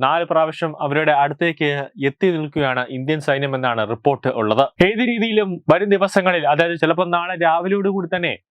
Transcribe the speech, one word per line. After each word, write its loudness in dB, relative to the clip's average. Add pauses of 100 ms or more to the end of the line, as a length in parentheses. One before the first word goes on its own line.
നാല് 0
പ്രാവശ്യം -2
അവരുടെ 0
അടുത്തേക്ക് -2 (160)
എത്തി 0
നിൽക്കുകയാണ് -2
ഇന്ത്യൻ -4
സൈന്യം 0
എന്നാണ് -2
റിപ്പോർട്ട് -2
ഉള്ളത്. 2
ഏത് 0
രീതിയിലും -2 (100)
വരും 2
ദിവസങ്ങളിൽ, 2
അതായത് 2
ചിലപ്പോൾ 2
നാളെ -2
രാവിലെയോടുകൂടി 0
തന്നെ -4 (120)